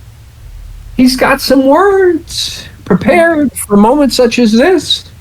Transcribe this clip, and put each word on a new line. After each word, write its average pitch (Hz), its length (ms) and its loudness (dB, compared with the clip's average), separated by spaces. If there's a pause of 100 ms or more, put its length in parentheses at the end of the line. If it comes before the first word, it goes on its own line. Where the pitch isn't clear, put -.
(960)
He's 254 200 2
got 269 260 -2
some 269 240 0
words 359 1000 0 (180)
prepared 302 680 0
for - 240 -4
moments 247 380 2
such 240 240 0
as 240 120 2
this. 294 580 0 (120)